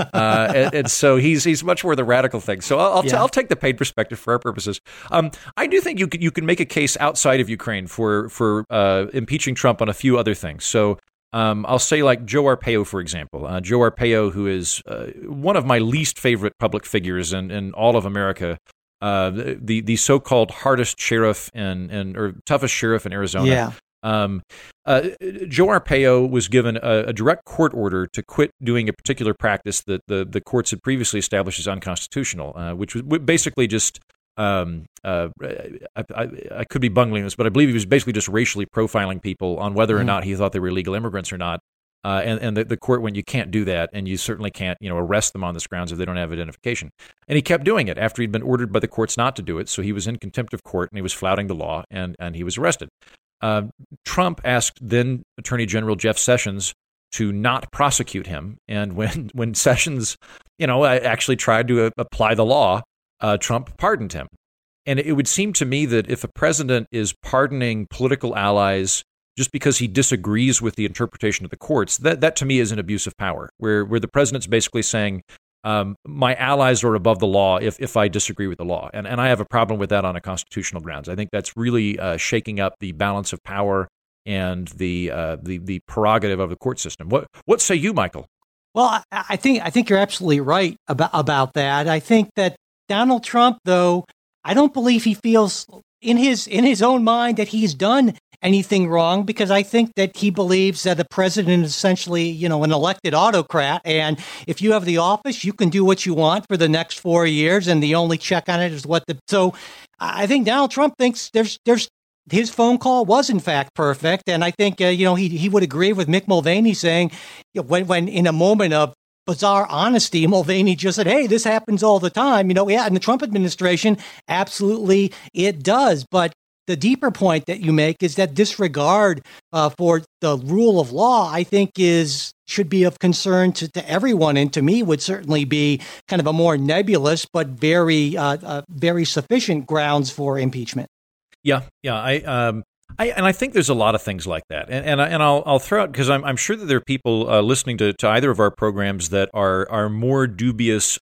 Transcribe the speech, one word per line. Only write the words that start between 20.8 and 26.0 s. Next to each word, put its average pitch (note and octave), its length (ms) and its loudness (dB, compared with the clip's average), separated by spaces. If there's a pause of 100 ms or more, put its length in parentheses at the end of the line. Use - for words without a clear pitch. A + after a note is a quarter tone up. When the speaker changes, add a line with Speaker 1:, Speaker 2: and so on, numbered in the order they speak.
Speaker 1:
sheriff A2+ 560 0
in, F#2 360 -6
in, F#2+ 260 -8
or G2+ 180 -4 (120)
toughest C#3 280 0
sheriff A2+ 320 0
in F2 60 -8
Arizona. G2 340 -2
Speaker 2:
Yeah. A#2+ 260 2 (320)
Speaker 1:
Um, G#2 380 -2 (440)
uh, D3 240 2 (380)
Joe D#3 180 4
Arpaio C3+ 640 4